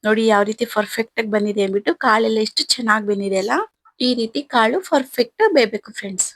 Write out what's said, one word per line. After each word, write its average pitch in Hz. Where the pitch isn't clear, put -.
ನೋಡಿ 220
ಯಾವ 208
ರೀತಿ 220
ಪರ್ಫೆಕ್ಟ್ 214
ಆಗಿ 220
ಬಂದಿದೆ 208
ಅಂದ್ಬಿಟ್ಟು, 202
ಕಾಳೆಲ್ಲ 220
ಎಷ್ಟು -
ಚೆನ್ನಾಗಿ 220
ಬೆಂದಿದೆ 196
ಅಲ್ಲ. 233
ಈ -
ರೀತಿ 226
ಕಾಳು 233
ಪರ್ಫೆಕ್ಟ್ -
ಬೇಯಬೇಕು 220
ಫ್ರೆಂಡ್ಸ್ 190